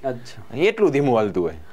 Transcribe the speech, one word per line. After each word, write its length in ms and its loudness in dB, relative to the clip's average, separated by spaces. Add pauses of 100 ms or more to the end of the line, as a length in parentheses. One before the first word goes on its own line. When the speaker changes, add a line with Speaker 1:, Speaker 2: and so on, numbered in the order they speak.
Speaker 1:
અચ્છા. 520 -8
Speaker 2:
એટલું 340 2
ધીમું 260 4
હાલતું 280 2
હોય. 100 -2 (180)